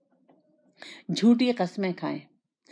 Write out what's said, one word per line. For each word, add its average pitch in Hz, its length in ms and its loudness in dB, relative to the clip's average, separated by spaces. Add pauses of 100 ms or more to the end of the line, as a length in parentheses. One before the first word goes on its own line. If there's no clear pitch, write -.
(1160)
جھوٹی 240 360 4
قسمیں 185 440 -4
کھائیں، 147 220 -6 (540)